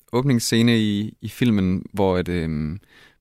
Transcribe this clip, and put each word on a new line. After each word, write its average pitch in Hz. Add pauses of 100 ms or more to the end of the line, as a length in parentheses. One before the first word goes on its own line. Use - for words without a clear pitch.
(140)
åbningsscene 117
i, 104
i 110
filmen, 98 (100)
hvor, 95
at, 90
øhm, 80 (420)